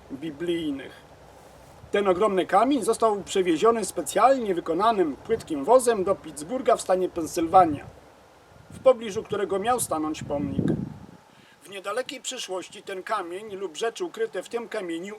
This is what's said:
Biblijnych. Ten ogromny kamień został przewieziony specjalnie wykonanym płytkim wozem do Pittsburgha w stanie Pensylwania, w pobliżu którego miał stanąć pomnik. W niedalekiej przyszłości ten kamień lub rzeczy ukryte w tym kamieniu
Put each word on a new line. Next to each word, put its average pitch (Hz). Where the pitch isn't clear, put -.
Biblijnych. 156
Ten 202
ogromny 185
kamień 233
został 214
przewieziony 190
specjalnie 208
wykonanym 170
płytkim -
wozem 226
do 190
Pittsburgha 214
w -
stanie 185
Pensylwania, 165
w -
pobliżu 226
którego 196
miał 233
stanąć -
pomnik. -
W -
niedalekiej 208
przyszłości 190
ten 190
kamień 196
lub 185
rzeczy 226
ukryte 208
w -
tym 233
kamieniu 185